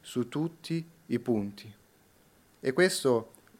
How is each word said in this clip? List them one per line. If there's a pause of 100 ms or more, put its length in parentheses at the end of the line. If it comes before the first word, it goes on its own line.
su
tutti (220)
i
punti". (880)
E
questo (280)